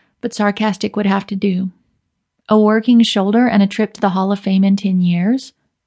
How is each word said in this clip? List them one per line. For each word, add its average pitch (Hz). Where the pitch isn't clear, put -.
but 240
sarcastic 208
would 208
have 196
to 202
do. 190
"A 214
working 220
shoulder 214
and 202
a 196
trip 208
to -
the 202
Hall 190
of 196
Fame 190
in 196
ten 185
years? 175